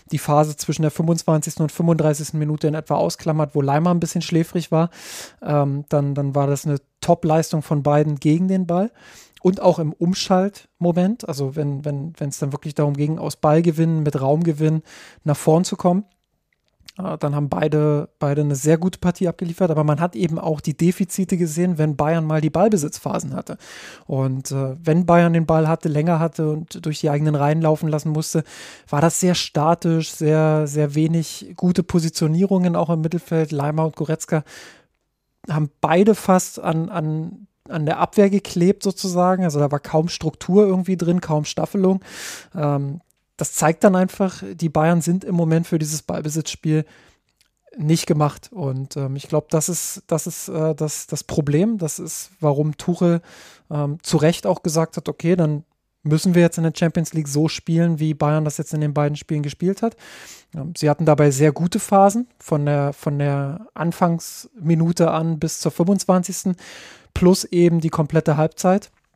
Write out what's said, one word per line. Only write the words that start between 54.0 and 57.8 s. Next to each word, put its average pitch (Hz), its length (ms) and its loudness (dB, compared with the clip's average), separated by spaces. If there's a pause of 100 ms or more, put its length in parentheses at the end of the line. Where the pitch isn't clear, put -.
zu - 140 0
Recht 160 280 2
auch 180 160 0
gesagt 165 360 -2
hat, 165 100 -8
„Okay, 165 300 -2
dann 151 260 0 (400)
müssen 156 320 2
wir 175 60 6
jetzt 170 160 4
in 165 80 0
der 156 100 0
Champions 165 380 0
League 156 160 -4
so 147 180 2
spielen, 165 520 0